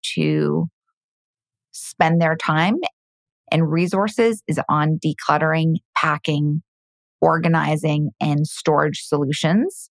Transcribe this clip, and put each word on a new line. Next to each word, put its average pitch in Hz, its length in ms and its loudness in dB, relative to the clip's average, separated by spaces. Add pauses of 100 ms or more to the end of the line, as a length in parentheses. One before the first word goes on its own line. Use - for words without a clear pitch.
(160)
to 156 520 0 (1040)
spend - 500 0
their 160 140 2
time 165 400 0 (760)
and 160 200 2
resources 202 760 0
is 156 120 -2 (100)
on 151 340 2
decluttering, 156 720 0 (200)
packing, 151 680 -2 (600)
organizing, 156 880 2 (100)
and 147 260 0
storage 151 560 0
solutions. 156 920 -2